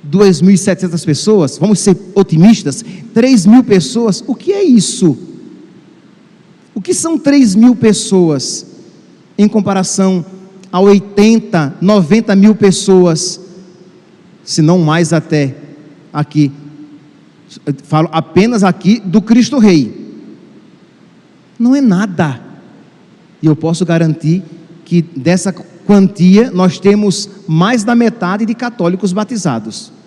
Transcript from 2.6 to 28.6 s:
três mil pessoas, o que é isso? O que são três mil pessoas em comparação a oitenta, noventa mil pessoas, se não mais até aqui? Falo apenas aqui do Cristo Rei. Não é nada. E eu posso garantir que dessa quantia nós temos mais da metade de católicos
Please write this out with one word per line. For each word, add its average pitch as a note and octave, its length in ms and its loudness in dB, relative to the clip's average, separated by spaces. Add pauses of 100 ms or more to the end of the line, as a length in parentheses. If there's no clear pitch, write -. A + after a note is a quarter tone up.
três A#3 320 2
mil A#3 180 6
pessoas, G3+ 640 0
o C4 80 -4
que - 160 -6
é G4 140 -2
isso? G3 520 0 (1600)
O G#3+ 60 -10
que F4 120 -6
são E4 240 -4
três C4+ 380 2
mil A#3 200 4
pessoas F#3 920 -2 (680)
em G#3 120 2
comparação F#3+ 760 -2 (480)
a - 80 -2
oitenta, G3+ 1040 0
noventa G3+ 540 0
mil G3+ 180 6
pessoas, F#3 880 0 (1040)
se - 180 -4
não E3 160 2
mais E3 340 0
até D3 440 -2 (580)
aqui? D3 380 -2 (1300)
Falo D#3+ 280 -2
apenas F#3+ 520 0
aqui G3 400 0
do G3 180 0
Cristo A#3 360 0
Rei. F3 540 0 (1500)
Não A#3+ 180 0
é C#4+ 60 0
nada. F3+ 580 -2 (1000)
E D#3 60 0
eu D#3 80 2
posso E3 280 -4
garantir E3 600 -2 (420)
que E3+ 160 0
dessa F3 500 -4
quantia G3 1000 2
nós F#3 280 -2
temos G#3 480 0 (200)
mais G3 360 0
da A#3+ 120 -2
metade A3 500 -2
de A3 80 -6
católicos G3 580 -4